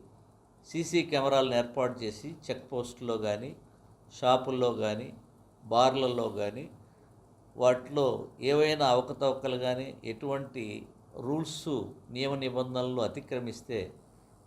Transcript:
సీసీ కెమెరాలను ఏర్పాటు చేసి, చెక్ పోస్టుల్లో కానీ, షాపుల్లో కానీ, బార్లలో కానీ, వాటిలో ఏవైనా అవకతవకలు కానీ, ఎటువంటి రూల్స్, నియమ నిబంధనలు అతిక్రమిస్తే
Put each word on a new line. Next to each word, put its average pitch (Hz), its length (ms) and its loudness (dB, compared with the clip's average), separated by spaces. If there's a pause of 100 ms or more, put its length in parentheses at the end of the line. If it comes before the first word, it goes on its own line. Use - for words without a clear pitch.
(680)
సీసీ 165 360 0
కెమెరాలను 135 520 4
ఏర్పాటు 120 440 0
చేసి, 117 360 -8 (140)
చెక్ - 220 -8
పోస్టుల్లో 120 460 -4
కానీ, 107 380 -4 (680)
షాపుల్లో 127 520 4
కానీ, 107 400 -2 (520)
బార్లలో 123 640 4
కానీ, 104 400 -6 (880)
వాటిలో 127 720 2 (140)
ఏవైనా 147 460 4
అవకతవకలు 131 680 2
కానీ, 127 460 -4
ఎటువంటి 113 840 -6 (320)
రూల్స్, 147 640 -4 (260)
నియమ 135 260 -2
నిబంధనలు 127 680 -2
అతిక్రమిస్తే 120 920 -4 (540)